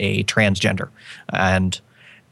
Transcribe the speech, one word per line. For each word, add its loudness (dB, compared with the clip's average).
a 0
transgender. 0
And 0